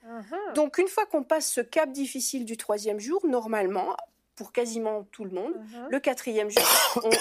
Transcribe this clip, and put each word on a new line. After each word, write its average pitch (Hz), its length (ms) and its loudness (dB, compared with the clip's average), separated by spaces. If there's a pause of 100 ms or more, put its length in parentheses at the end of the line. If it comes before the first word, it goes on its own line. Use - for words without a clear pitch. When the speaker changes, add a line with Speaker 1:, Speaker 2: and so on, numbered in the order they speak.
Speaker 1:
Mhm. 233 500 -8
Speaker 2:
Donc 294 240 2
une 370 100 6
fois 427 160 2
qu'on 320 200 0
passe 311 280 0
ce - 80 -2
cap 285 320 2
difficile 262 540 -4
du 226 100 -8
troisième 208 440 -2
jour, 311 260 0
normalement, 220 680 0 (400)
pour - 180 -16
quasiment 226 580 -2
tout - 140 -12
le 190 80 -8
monde, 202 240 -4
Speaker 1:
Mhm. 233 340 -14
Speaker 2:
le 277 100 0
quatrième 226 480 0
jour, 208 140 4
<coughs> - 420 4
on, 226 60 4 (100)